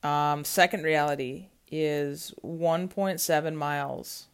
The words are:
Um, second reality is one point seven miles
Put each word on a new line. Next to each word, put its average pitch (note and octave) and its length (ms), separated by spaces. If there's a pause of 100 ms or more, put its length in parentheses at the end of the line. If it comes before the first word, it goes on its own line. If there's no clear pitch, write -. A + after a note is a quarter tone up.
Um, D3 420
second F3+ 380
reality D3 640 (220)
is D3+ 600 (100)
one E3+ 460
point F#3+ 320
seven D#3 360
miles C#3+ 760